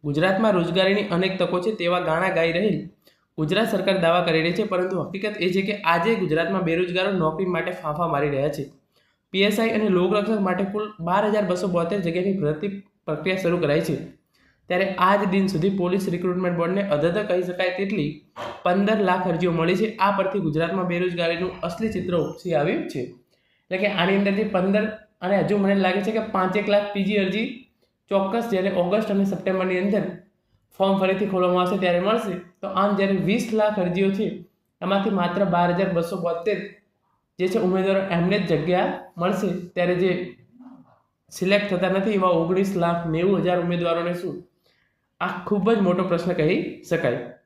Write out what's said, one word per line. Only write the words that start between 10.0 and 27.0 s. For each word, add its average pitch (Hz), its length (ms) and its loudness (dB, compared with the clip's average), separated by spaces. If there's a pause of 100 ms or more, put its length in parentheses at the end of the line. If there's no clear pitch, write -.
માટે 185 260 0
કુલ 214 140 -4 (220)
બાર 196 180 2
હજાર 208 240 2
બસો 180 240 0
બોતેર 170 320 0
જગ્યાની 180 320 0
ભરતી 151 320 -2 (320)
પ્રક્રિયા 185 400 -4
શરૂ 170 220 0
કરાઈ 151 240 2
છે, 156 80 0 (760)
ત્યારે 185 160 2 (220)
આજ 202 260 4
દિન 196 180 2
સુધી 185 280 0
પોલીસ 180 340 0
રિક્રુટમેન્ટ 175 460 -2
બોર્ડને 190 340 0
અધધ 170 320 0
કહી 180 240 0
શકાય 180 260 -2
તેટલી 196 340 -2 (520)
પંદર 196 360 2 (120)
લાખ 185 220 0
અરજીઓ 165 200 0
મળી 165 300 2
છે. 214 80 0 (160)
આ 202 100 4
પરથી 190 300 0
ગુજરાતમાં 170 460 -2
બેરોજગારીનું 170 600 -2 (160)
અસલી 220 280 -4
ચિત્ર 175 260 0
ઉપસી 160 380 -4
આવ્યું 220 220 0 (120)
છે. 127 100 -4 (680)
એટલે 185 80 -4
કે 202 140 0
આની 190 280 2
અંદર 202 200 2
જે 214 140 0
પંદર 196 300 2 (400)
અને 196 140 2
હજુ 175 240 2
મને 196 120 4 (100)
લાગે 185 180 2
છે 220 120 -2
કે 220 60 0 (140)
પાંચેક 185 380 0
લાખ 202 180 4
પી 196 160 -2